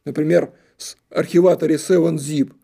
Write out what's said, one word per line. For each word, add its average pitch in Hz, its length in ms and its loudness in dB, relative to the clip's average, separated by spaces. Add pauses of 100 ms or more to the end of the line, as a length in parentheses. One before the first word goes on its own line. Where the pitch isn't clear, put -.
например, 156 480 0 (260)
с - 200 -18 (120)
архиваторе 170 640 2
seven 165 420 0
zip, 143 340 -4 (120)